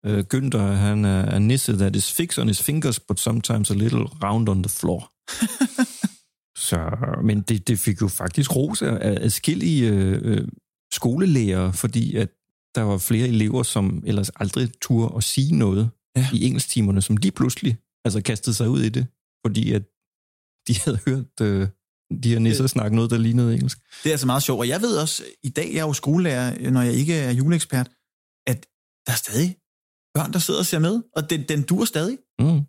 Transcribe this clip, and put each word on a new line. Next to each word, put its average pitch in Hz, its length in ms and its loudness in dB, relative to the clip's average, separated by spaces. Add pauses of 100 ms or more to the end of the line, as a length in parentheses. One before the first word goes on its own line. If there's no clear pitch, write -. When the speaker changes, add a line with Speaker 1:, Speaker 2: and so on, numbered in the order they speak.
Speaker 1:
Øh, 104 180 0 (100)
Günther, 131 240 0
han 101 460 2
er 95 260 2
a 101 80 0
nisse 113 380 2
that 98 200 2
is - 160 -2
fixed 170 300 -2
on 110 60 2
his 101 140 0
fingers, 143 380 -2
but - 200 -6
sometimes 113 500 0
a 101 40 0
little 110 300 2
round 107 440 0
on 95 140 2
the 87 80 -2
floor. - 420 -4 (180)
Speaker 2:
<laughs> - 1400 -4
Speaker 1:
Så, 80 220 -2 (340)
men 104 160 2
det, 104 280 -2
det 110 100 2
fik 101 220 -2
jo 101 80 2
faktisk 92 480 -2
ros 151 260 0
af, - 180 0
af 104 200 0
adskillige, 151 680 2
øh, 95 340 2
øh, - 260 0 (440)
skolelærere, 117 800 2
fordi 113 440 -2
at 110 120 0 (460)
der 120 80 0
var 101 160 0
flere 117 300 0
elever, 113 340 2
som 98 440 0
ellers 101 220 0
aldrig 117 520 -4
turde 113 360 0
at 110 80 0
sige 147 320 0
noget 110 340 2 (260)
Speaker 2:
Ja. 131 160 2
Speaker 1:
i 113 140 0
engelsktimerne, 107 560 0
som 107 140 2
lige 190 160 2
pludselig, 123 440 -2 (280)
altså, 104 180 0
kastede 110 320 -2
sig 113 140 0
ud 131 140 2
i 110 60 2
det, 127 180 -2 (400)
fordi 110 260 0
at 101 100 0 (840)
de 120 60 2 (100)
havde 117 220 0
hørt, 131 340 -4
øh, 98 280 2 (540)
de 117 60 2
her 117 100 4
nisser 113 260 2
Speaker 2:
Det 131 60 2
Speaker 1:
snakke 110 260 0
noget, 117 140 2
der 120 80 2
lignede 117 360 2
engelsk. - 240 -2 (240)
Speaker 2:
Det 156 80 0
er 151 40 2
altså 131 120 -2
meget 131 160 2
sjovt, 120 160 -2
og 120 100 -2
jeg 160 140 -2
ved 233 140 0
også, 156 260 -2 (200)
i 139 60 -6
dag, 156 240 -4
jeg 160 60 -2
er 156 80 -2
jo 151 60 -2
skolelærer, 143 680 0
øh, 131 120 -2
når 127 100 4
jeg 120 120 2
ikke 147 200 0
er 139 160 -2
juleekspert, 135 600 0 (560)
at - 200 -4 (400)
der 123 60 -4
er 113 40 -2
stadig 151 400 -2 (580)
børn, 151 180 -2
der 185 60 0
sidder - 220 0
og 180 60 0
ser 170 120 -2
med, 196 240 2 (140)
og 156 140 -4
den, 156 180 -2
den 151 140 0
dur 196 220 2
stadig. 214 340 -2 (200)
Speaker 1:
Mm. 147 300 4